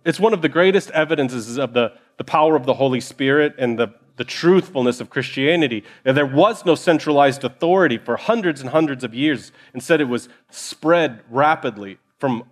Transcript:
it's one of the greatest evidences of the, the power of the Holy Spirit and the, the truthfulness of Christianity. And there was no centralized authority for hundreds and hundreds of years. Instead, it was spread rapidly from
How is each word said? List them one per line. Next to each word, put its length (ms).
it's 140
one 140
of 100
the 60
greatest 420
evidences 680
of 160
the, 200
the 80
power 320
of 100
the 80
Holy 260
Spirit 580
and 200
the, 160
the 80
truthfulness 760
of 100
Christianity. 720
And 120
there 100
was 380
no 100
centralized 680
authority 540
for 180
hundreds 440
and 100
hundreds 340
of 100
years. 380
Instead, 280
it 80
was 200
spread 720
rapidly 680
from 340